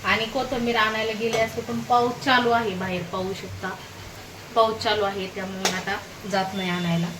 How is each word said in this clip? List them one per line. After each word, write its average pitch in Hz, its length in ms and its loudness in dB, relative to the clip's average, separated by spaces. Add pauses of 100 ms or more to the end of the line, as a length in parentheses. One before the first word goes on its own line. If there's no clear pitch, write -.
आणि 208 220 2
कोथिंबीर 240 500 0
आणायला 220 360 2
गेले 220 280 0
असते, 226 220 0
पण 233 180 -4
पाऊस 240 460 4
चालू 240 260 6
आहे 226 180 4
बाहेर, 180 340 -2
पाहू 185 300 -4
शकता 190 360 -8 (840)
पाऊस 220 280 4
चालू 214 200 2
आहे, 196 240 -2
त्यामुळे 190 440 -4
आता 190 260 -4 (340)
जात 190 220 2
नाही 190 160 -2
आणायला. 170 380 0 (120)